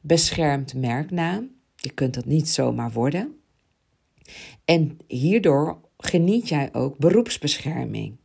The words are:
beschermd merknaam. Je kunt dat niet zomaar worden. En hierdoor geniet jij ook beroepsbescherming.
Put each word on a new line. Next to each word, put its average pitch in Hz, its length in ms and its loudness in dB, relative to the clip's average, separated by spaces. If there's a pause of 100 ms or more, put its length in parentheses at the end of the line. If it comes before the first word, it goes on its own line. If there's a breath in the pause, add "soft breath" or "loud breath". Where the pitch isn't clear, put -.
beschermd 147 720 0
merknaam. 165 760 -4 (260)
Je - 160 -10
kunt 127 220 -2
dat 123 100 -8
niet 156 240 2
zomaar 117 440 -2
worden. 147 460 -2 (1300 loud breath)
En 165 420 2
hierdoor 160 720 2 (180)
geniet 190 500 2
jij 143 240 0
ook 131 260 -4
beroepsbescherming. 139 1300 0